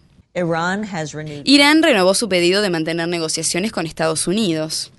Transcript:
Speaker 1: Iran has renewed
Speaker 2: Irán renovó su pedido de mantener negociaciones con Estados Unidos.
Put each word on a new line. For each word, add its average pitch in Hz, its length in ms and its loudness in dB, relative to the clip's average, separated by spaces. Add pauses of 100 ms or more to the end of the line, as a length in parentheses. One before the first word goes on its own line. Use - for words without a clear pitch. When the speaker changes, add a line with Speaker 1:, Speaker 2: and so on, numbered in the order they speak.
(340)
Speaker 1:
Iran 175 520 -2
has 156 280 -8
renewed 147 320 -12
Speaker 2:
Irán 285 380 6
renovó 196 320 4
su 220 140 -2
pedido 185 340 4
de 190 80 0
mantener 165 360 -2
negociaciones 170 640 -4
con 175 140 -4
Estados 160 400 -2
Unidos. 170 720 -2